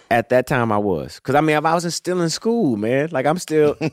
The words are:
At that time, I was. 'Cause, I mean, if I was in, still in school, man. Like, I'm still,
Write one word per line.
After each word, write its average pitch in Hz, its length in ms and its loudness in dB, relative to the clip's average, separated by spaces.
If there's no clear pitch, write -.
At 117 200 2
that 123 160 2
time, 120 240 0
I 104 80 2
was. 85 420 -4
'Cause, 131 140 -2
I 147 60 6
mean, 156 160 2
if 151 80 -2
I 165 100 2
was 170 100 -2
in, 175 80 -4
still 180 280 -4
in 165 100 -2
school, 214 460 0
man. 127 340 -2
Like, 135 160 -2
I'm 160 120 0
still, 151 380 2